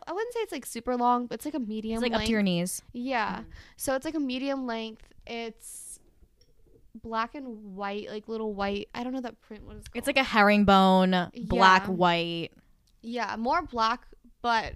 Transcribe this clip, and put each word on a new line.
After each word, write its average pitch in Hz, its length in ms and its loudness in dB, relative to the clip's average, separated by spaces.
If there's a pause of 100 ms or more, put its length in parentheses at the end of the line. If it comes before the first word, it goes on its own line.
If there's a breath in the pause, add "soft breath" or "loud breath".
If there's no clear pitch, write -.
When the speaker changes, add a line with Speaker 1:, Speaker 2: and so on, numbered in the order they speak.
Speaker 1:
I - 40 -10
wouldn't 453 220 -6
say 466 60 -4
it's, 440 120 -6
like, 277 140 -10
super 247 320 -6
long, 247 300 0
but 240 80 -10
it's, - 100 -12
like, 294 80 -6
a 311 60 -6
medium 220 380 -6
Speaker 2:
It's, 226 40 -4
like, 240 120 0
Speaker 1:
length. 220 100 -2
Speaker 2:
up - 40 -4
to 233 40 0
your 214 100 2
knees. 180 400 -2 (120)
Speaker 1:
Yeah. 240 480 -4
Speaker 2:
Mm-hmm. - 80 -18 (280 soft breath)
Speaker 1:
So - 180 -4
it's, 269 100 -6
like, 320 100 -6
a 320 40 -2
medium 269 460 -4
length. 226 380 -8 (240)
It's - 720 -14 (960)
black 226 400 -6
and 214 400 -14
white, 202 340 -8
like, 214 180 -12
little 220 260 -6
white, 202 400 -6
I 240 100 -8
don't 254 100 -6
know 262 80 -6
that 233 200 -12
print, 208 240 -20
what 214 120 -18
it's - 100 -20
called. - 120 -14
Speaker 2:
It's, 233 80 -6
like, 277 100 0
a 269 60 6
herringbone, 190 1080 6 (120)
black, 185 420 6
Speaker 1:
Yeah. 196 60 -4
Speaker 2:
white. 170 580 0 (520)
Speaker 1:
Yeah, 226 360 -6
more 277 260 -2
black, 233 420 -2 (360)
but 226 340 -2